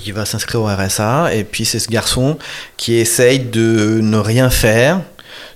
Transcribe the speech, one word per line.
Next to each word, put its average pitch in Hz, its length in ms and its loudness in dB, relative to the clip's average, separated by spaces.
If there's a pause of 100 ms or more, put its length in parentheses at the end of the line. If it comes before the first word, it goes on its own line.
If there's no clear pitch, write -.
il 101 80 -8
va 107 100 -6
s'inscrire - 380 -4
au 107 60 0
R 98 140 -2
S 95 200 -2
A, 123 320 0
et 107 100 -2
puis 113 220 -6
c'est 113 140 -2
ce - 100 -6
garçon 127 480 0 (400)
qui 117 180 -2
essaye 123 440 4
de 113 600 2
ne 107 160 2
rien 117 320 2
faire, 127 520 2 (540)